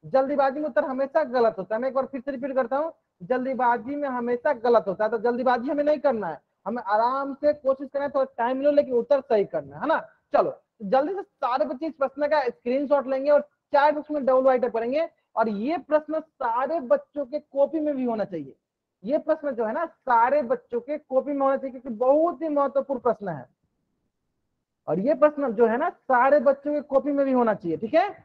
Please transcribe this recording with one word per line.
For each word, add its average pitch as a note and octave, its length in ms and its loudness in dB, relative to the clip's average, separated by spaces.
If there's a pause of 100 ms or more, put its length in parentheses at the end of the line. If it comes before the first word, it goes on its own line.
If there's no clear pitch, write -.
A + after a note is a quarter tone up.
जल्दीबाजी C4+ 560 0
में D4+ 80 -4
उत्तर D4 160 0
हमेशा C4+ 400 -2
गलत A#3 340 2
होता F#3+ 160 -6
है। A3+ 60 -2
मैं C4 80 -2
एक B3 60 -8
बार C4 120 0
फिर C4 140 -10
से C#4 100 -8
repeat C4+ 240 -6
करता B3+ 220 0
हूँ, D#4+ 160 -2 (300)
जल्दीबाजी B3 720 -2
में D4 120 -4
हमेशा B3 440 -2
गलत A#3+ 360 2
होता G3 160 -2
है, G#3+ 60 0
तो A3+ 80 -4
जल्दीबाजी A#3+ 520 0
हमें D4 140 -2
नहीं D4 140 2
करना A#3 300 0
है, D3+ 120 -8 (260)
हमें A#3 160 -6
आराम B3 520 0
से D4 180 0
कोशिश C4+ 400 -2
करना C#4 120 -4
है, C#4+ 60 -4
थोड़ा C4+ 140 0 (140)
time C4 240 -2
लो C#4+ 80 4
लेकिन C#4+ 240 2
उत्तर A#3+ 260 2
सही G#3+ 240 2
करना C#3+ 320 -8
है, E3 60 -10
है C4 60 -4
ना? D#4 100 2 (340)
चलो, F3 240 2 (260)
जल्दी C4 320 0
से F#4+ 80 -8
सारे C4+ 420 -2
बच्चे C#4 220 -8
इस D#4 80 -6
प्रश्न C#4 340 -4
का D4 140 2
screenshot B3+ 640 0
लेंगे C4+ 240 -2
और D4 100 8
चैट D4 540 2
box D4 160 -8
में D4 140 -2
double C4 180 4
वाइट C4 240 4
करेंगे। A#3+ 420 -2 (280)
और A3+ 120 2
ये A3+ 300 -2
प्रश्न D4+ 420 -2
सारे C4+ 600 -4
बच्चों C#4+ 440 -2
के B3+ 140 -8
copy C#4+ 420 0
में D4+ 160 -2
भी B3+ 80 -4
होना A3 200 -2
चाहिए। D3+ 300 -10 (500)
ये C4+ 140 0
प्रश्न D4+ 320 -4
जो A#3 140 -4
है G#3+ 80 -4
ना D#4+ 140 -4
सारे B3+ 560 2
बच्चों A#3+ 380 -4
के C#4 180 -8
copy C4 340 -2
में C#4 80 -2
होना C4+ 160 2
चाहिए, C4+ 140 -6
क्योंकि A#3+ 280 -12
बहुत C#4+ 440 2
ही D#4+ 60 -2
महत्वपूर्ण C#4 520 0
प्रश्न G3+ 280 -2
है। C#3+ 160 -10 (1400)
और D#3 100 -2
ये B3 160 0
प्रश्न D4 380 2
जो A3+ 140 4
है A3 100 2
ना D#4 140 0
सारे C4+ 500 4
बच्चों C#4 320 0
के D4 80 -2
copy C#4 320 0
में C#4 140 0
भी C4+ 60 0
होना A#3 220 2
चाहिए, E3 220 -6
ठीक G#3+ 180 -8
है? F#4 160 4 (140)